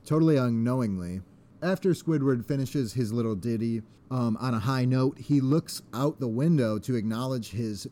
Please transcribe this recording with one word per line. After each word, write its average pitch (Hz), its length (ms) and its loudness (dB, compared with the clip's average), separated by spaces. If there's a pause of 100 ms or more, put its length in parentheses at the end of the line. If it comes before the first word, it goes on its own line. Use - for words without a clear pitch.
totally 160 320 4
unknowingly. 113 840 0 (400)
After 185 300 0
Squidward 139 540 0
finishes 135 480 -2
his 117 200 -2
little 113 220 0
ditty, 113 460 -2 (300)
um, 120 280 0
on 123 140 -2
a 117 60 0
high 127 260 0
note, 131 320 2
he 143 240 2
looks 147 400 0 (120)
out 139 260 -2
the 127 80 -2
window 120 520 2
to 123 160 -2
acknowledge 113 560 -4
his 107 400 -6